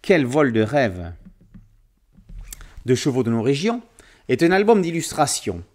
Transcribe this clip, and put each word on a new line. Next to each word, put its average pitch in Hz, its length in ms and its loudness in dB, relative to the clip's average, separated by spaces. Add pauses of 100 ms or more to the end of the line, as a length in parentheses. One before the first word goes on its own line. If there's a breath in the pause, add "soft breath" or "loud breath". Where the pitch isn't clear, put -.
Quel 160 240 2
vol 135 260 2
de 113 80 2
rêve ! 104 540 -2 (1700 loud breath)
Deux 123 100 2
chevaux 127 280 0
de 113 80 0
nos 117 120 0
régions 165 380 -2 (480 soft breath)
est 127 140 0
un 170 100 4
album 202 300 4
d'illustration. 147 840 -4 (100)